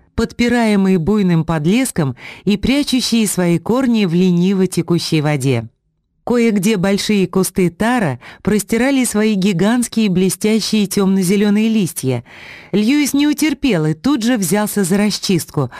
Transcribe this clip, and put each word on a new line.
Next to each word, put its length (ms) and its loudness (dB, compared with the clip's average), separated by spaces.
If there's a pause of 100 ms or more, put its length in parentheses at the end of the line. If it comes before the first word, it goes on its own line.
(140)
подпираемые 840 0
буйным 480 0
подлеском 680 0 (280)
и 140 0
прячущие 680 0
свои 320 0
корни 460 0
в 80 -2
лениво 540 2
текущей 560 -2
воде. 480 -2 (580)
Кое-где 480 2
большие 520 0
кусты 420 0
тара 480 -2 (240)
простирали 600 0
свои 300 0
гигантские 760 0
блестящие 800 0
тёмно-зелёные 800 2
листья. 560 -2 (480)
Льюис 420 0
не 140 2
утерпел 560 0
и 100 0
тут 300 -2
же 120 2
взялся 460 -2
за 140 0
расчистку, 840 -2